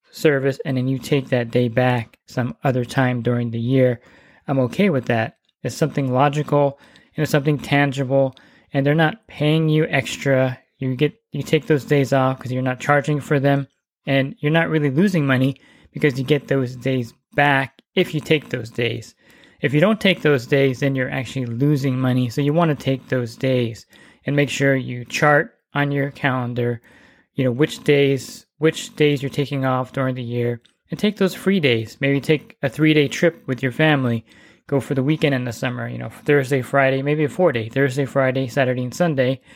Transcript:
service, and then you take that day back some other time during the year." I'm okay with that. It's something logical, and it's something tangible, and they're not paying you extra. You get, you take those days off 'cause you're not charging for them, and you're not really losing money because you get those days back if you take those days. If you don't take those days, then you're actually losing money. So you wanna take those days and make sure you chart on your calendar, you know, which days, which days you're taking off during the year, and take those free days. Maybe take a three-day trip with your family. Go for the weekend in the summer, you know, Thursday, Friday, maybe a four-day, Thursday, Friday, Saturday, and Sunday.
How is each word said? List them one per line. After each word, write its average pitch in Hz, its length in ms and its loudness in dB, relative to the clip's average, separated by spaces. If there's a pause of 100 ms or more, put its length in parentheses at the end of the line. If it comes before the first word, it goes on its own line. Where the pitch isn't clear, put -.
(120)
service, 139 520 0
and 135 140 -2
then 127 100 -2
you 135 120 -2
take 135 300 -2
that 120 220 -2
day 123 160 2
back 123 500 0 (100)
some 127 360 -6
other 127 220 0
time 123 360 0
during 120 300 -2
the 117 80 -6
year." 127 400 2 (480)
I'm 139 120 0
okay 180 300 0
with 135 180 0
that. 117 300 -2 (260)
It's 123 120 -6
something 139 380 -2
logical, 143 640 2 (360)
and 151 80 -2
it's - 80 -2
something 147 260 0
tangible, 139 800 0 (360)
and 139 140 0
they're 143 100 4
not 160 320 0
paying 156 400 0
you 156 200 2
extra. 131 720 0 (200)
You 131 160 -4
get, 147 180 0 (180)
you 139 120 -8
take 151 240 0
those 143 180 2
days 139 260 2
off 131 280 2
'cause 120 120 -10
you're 127 100 -4
not 127 200 -4
charging 147 400 0
for 139 180 0
them, 139 280 2 (380)
and 139 340 -2
you're 147 120 -2
not 165 180 2
really 147 220 0
losing 170 340 2
money 131 300 0 (380)
because 139 260 0
you 131 60 -4
get 131 240 0
those 131 260 -2
days 127 380 -4 (220)
back 139 460 0 (140)
if 175 180 0
you 151 60 -2
take 151 300 0
those 117 200 -8
days. 117 460 -6 (460)
If 139 120 -2
you 147 60 4
don't 214 220 2
take 190 200 2
those 139 240 2
days, 135 360 2
then 139 140 0
you're 131 140 -2
actually 135 360 -6
losing 131 520 0
money. 127 320 0
So 143 120 -4
you 143 120 0
wanna 160 220 2
take 135 320 -4
those 120 300 -4
days 123 480 -2 (400)
and 143 100 -2
make 143 140 2
sure 139 260 2
you 123 300 -6
chart 151 500 2 (180)
on 143 180 0
your 139 200 -2
calendar, 120 680 -2 (540)
you 139 100 -2
know, 127 60 2
which 131 320 -2
days, 139 600 0 (120)
which 156 400 -2
days 147 260 2
you're 135 60 -6
taking 135 340 -4
off 127 300 -2
during 131 220 -2
the 127 80 -10
year, 120 380 -4 (300)
and 160 80 -8
take 208 160 0
those 190 180 0
free 196 280 0
days. 117 400 0
Maybe 139 180 2
take - 420 -2
a 139 80 -2
three-day 151 380 4
trip 165 400 0
with 131 160 -4
your 131 80 0
family. 131 540 0 (420)
Go 143 120 0
for 135 160 -4
the 131 80 0
weekend 151 300 0
in 127 120 -4
the 123 80 -6
summer, 123 340 -6
you 120 100 -10
know, 120 120 -10
Thursday, 139 520 0
Friday, 135 400 0
maybe 151 220 0
a 143 60 0
four-day, 123 400 0
Thursday, 135 360 0
Friday, 131 420 0
Saturday, 127 360 -2
and 123 100 -8
Sunday. 135 480 0 (140)